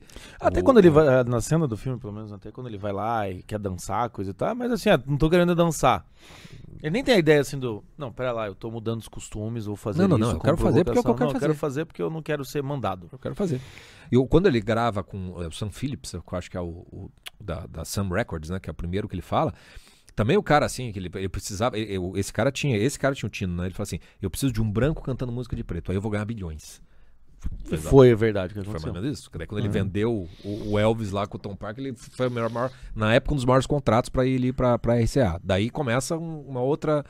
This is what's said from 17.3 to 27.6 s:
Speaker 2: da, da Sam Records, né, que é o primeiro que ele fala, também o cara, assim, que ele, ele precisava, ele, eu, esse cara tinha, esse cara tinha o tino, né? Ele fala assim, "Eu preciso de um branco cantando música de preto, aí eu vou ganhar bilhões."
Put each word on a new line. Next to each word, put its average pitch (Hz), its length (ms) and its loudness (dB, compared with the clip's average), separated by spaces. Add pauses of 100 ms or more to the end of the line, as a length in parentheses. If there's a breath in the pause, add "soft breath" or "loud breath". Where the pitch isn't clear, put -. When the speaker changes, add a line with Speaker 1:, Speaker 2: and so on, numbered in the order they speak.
Speaker 2:
da, - 260 -10
da 76 180 -12
Sam 98 260 -4
Records, 82 400 -4
né, 92 100 -6
que - 100 -14
é - 20 -8
o - 20 -10
primeiro 95 340 -6
que - 60 -12
ele 87 80 -6
fala, 139 320 -2 (600 soft breath)
também 113 220 2
o 208 60 2
cara, 147 240 4
assim, 123 260 -6
que 98 60 -8
ele, 90 160 -6
ele 98 160 -4
precisava, 104 480 -4
ele, 107 180 -4
eu, 92 200 -4
esse 98 160 -2
cara 120 200 0
tinha, 135 240 0
esse 113 220 0
cara 139 160 0
tinha 123 140 -8
o - 20 -18
tino, 90 260 -4
né? 87 100 -4
Ele 92 80 -8
fala 104 100 -6
assim, 90 160 -6 (200 soft breath)
"Eu 98 80 -2
preciso 135 240 -2
de 107 80 -2
um 110 100 0
branco 127 320 0
cantando 123 300 -6
música 123 240 -8
de 113 80 -6
preto, 87 280 -6
aí 92 40 0
eu 101 60 0
vou 110 80 -4
ganhar 104 160 -2
bilhões." 92 560 -10 (880)